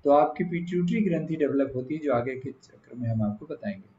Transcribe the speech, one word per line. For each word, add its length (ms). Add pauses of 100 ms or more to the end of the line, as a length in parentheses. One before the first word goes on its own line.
तो 80
आपकी 340
पिट्यूटरी 560
ग्रंथि 340
डेवलप 400
होती 180
है, 60
जो 140
आगे 220
के 160
चक्र 440
में 120
हम 140
आपको 240
बताएंगे। 520